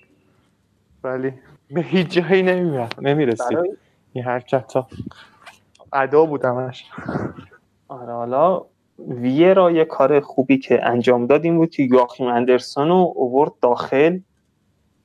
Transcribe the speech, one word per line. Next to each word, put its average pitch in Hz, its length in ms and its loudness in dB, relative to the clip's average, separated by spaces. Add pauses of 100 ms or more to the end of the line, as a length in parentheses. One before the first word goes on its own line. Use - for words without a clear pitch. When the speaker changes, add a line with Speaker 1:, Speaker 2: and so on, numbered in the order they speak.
(1040)
Speaker 1:
ولی 131 300 -6 (360)
به 151 100 -4
هیچ 160 280 -2
جایی 175 340 -2
نمی‌رفت، 170 600 -2
نمی‌رسید 131 540 -2
Speaker 2:
برای 180 200 -4 (360)
Speaker 1:
این 127 120 -10
حرکت‌ها. 127 640 -4 (1040)
ادا 135 320 2
بود 143 200 -6
همش. 127 460 -6 (1000)
Speaker 2:
آره، 123 240 -14
حالا 127 520 -2 (340)
ویرا 160 720 2
یه 160 140 2
کار 143 360 2
خوبی 135 380 0
که - 280 0
انجام 120 400 2
داد 151 180 2
این 170 120 0
بود 165 140 2
که - 120 -4
یواخیم 127 440 2
اندرسون 123 640 0
رو 180 300 2
آورد 135 340 0 (100)
داخل 139 560 2 (880)